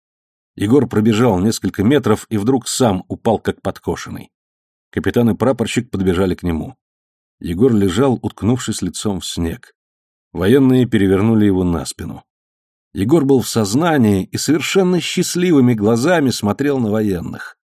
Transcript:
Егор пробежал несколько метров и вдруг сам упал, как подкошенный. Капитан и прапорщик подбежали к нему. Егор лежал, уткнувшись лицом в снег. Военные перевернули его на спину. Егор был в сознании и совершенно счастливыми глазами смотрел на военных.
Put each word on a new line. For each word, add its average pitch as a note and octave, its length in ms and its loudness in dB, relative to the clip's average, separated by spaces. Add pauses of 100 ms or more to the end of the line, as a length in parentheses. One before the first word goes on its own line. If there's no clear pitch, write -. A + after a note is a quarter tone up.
(560)
Егор A#2+ 320 2
пробежал G#2+ 520 2
несколько G2+ 440 -2
метров A#2 460 2
и A2 80 -4
вдруг A#2+ 300 -2
сам G2+ 400 0
упал, G2 320 -2
как - 220 -6
подкошенный. - 680 -10 (600)
Капитан A#2 380 0
и G2 60 0
прапорщик A#2+ 540 -2
подбежали F#2 460 -2
к - 80 -20
нему. E2 320 -6 (640)
Егор F#2+ 340 0
лежал, G#2 480 2
уткнувшись A2+ 600 -4
лицом F#2+ 380 -6
в - 60 -14
снег. - 480 -8 (580)
Военные B2+ 540 4
перевернули G#2 600 2
его F#2 180 2
на E2+ 220 -2
спину. - 380 -14 (680)
Егор C3+ 320 2
был C3+ 160 4
в - 60 -6
сознании A2 760 2
и - 140 -10
совершенно F3+ 640 0
счастливыми E3 720 2
глазами A#2+ 560 0
смотрел C3 500 -2
на G#2+ 120 -2
военных. G#2 720 -4